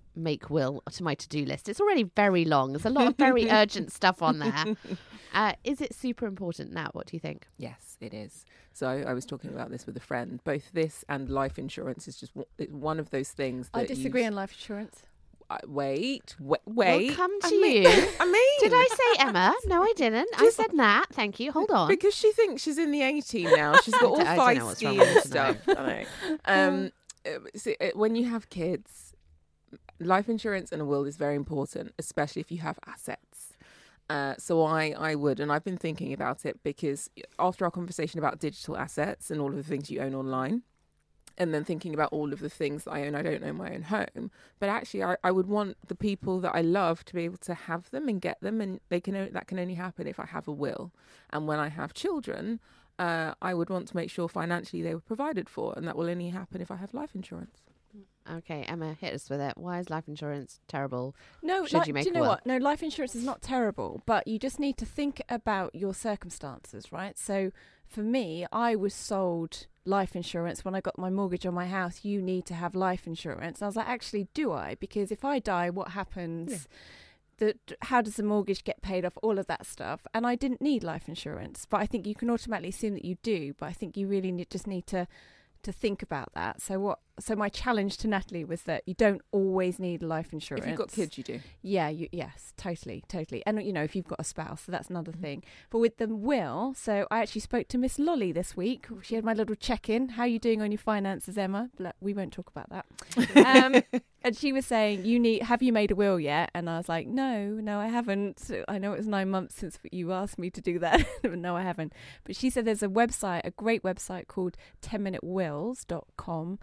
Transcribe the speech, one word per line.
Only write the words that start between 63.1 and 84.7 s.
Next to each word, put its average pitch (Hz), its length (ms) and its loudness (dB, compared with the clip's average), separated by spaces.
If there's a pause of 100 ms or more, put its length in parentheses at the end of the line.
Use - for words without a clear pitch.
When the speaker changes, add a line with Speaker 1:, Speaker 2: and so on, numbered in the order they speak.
Speaker 3:
is 233 100 -4
not 269 160 -6
terrible, 214 640 -2
but 220 220 2
you 220 120 -4
just 262 200 -4
need 285 200 -2
to 233 80 -6
think 285 420 -4
about 214 480 -4
your 190 180 -4
circumstances, - 960 -8
right? 190 260 -10
So 196 360 -2 (340)
for - 160 -8
me, 208 480 -2
I 233 240 2
was 202 200 0
sold 175 720 -2 (180)
life 190 320 0
insurance 175 480 -6
when 190 100 -4
I 190 60 -2
got - 180 -6
my 185 100 -4
mortgage 185 380 -2
on 180 80 -2
my 175 140 -4
house. 180 360 -6
"You 202 160 -2
need 185 260 -4
to 175 80 -8
have 170 200 -6
life 185 320 0
insurance." - 560 -8
I 208 40 -4
was 202 100 -6
like, - 120 -4
"Actually, 220 460 -4
do 302 160 0
I? 101 300 -6
Because 202 320 -4
if 208 120 -8
I 277 140 0
die, 175 320 0
what 185 200 -6
happens? 175 600 -8
Speaker 2:
Yeah. 208 80 -6 (800)
Speaker 3:
The, - 440 -2
how 254 180 4
does 214 160 -4
the 214 80 -2
mortgage 208 400 0
get - 180 -6
paid 185 220 -2
off?" 180 180 -4
All 214 160 2
of 196 80 -4
that - 180 -6
stuff. - 480 -10
And 233 140 -2
I 247 80 2
didn't 254 260 -2
need 269 220 0
life 160 260 -8
insurance, - 560 -10
but 202 160 0
I 208 60 0
think 208 220 -4
you 208 80 -6
can 233 120 -4
automatically 220 420 -4
assume 202 240 -4
that 175 100 -8
you 180 180 -6
do. 160 340 -2
But - 100 -10
I 160 60 -8
think - 240 -10
you 196 120 -2
really 190 240 0
need, 175 180 -8
just - 160 -8
need 185 220 -8